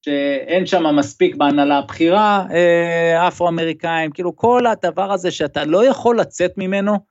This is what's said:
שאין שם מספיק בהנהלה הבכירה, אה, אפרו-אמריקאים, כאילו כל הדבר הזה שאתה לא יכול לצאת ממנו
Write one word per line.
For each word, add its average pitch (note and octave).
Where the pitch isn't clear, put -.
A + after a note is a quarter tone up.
שאין C#3+
שם D#3+
מספיק D3
בהנהלה C#3+
הבכירה, F#3+
אה, E3+
אפרו-אמריקאים, E3
כאילו F3
כל A#3+
הדבר F#3+
הזה F3+
שאתה D3
לא F3+
יכול A#3+
לצאת F3+
ממנו G3